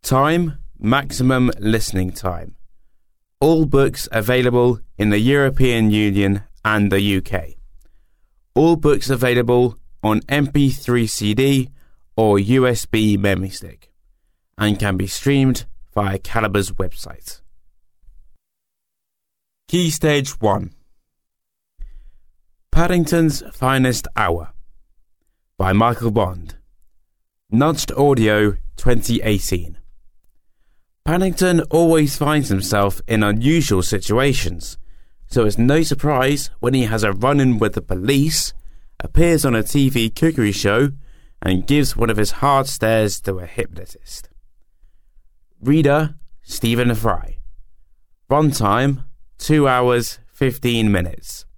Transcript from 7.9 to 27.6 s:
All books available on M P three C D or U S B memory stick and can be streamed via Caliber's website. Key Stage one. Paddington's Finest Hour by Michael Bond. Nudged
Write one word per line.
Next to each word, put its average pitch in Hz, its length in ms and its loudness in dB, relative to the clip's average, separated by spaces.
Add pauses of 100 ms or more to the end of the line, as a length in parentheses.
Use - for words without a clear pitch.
All 160 220 4
books 151 340 0
available 123 680 0 (240)
on 107 280 0
M 143 160 0
P 139 240 2
three 123 360 -2
C 104 280 -4
D 135 340 0 (480)
or 107 220 4
U 127 280 2
S 120 200 -2
B 107 320 0
memory 95 320 -2
stick - 420 -18 (640)
and 107 220 0
can 101 180 -2
be 95 100 -4
streamed 135 600 0 (260)
via 98 260 -2
Caliber's 104 540 -2
website. - 680 -8 (2250)
Key 175 220 2
Stage 147 400 0 (100)
one. 104 320 -2 (2000)
Paddington's 170 680 2 (100)
Finest 127 640 0
Hour 85 380 -2 (1040)
by 95 160 2
Michael 117 360 2
Bond. 95 460 -4 (960)
Nudged 151 400 0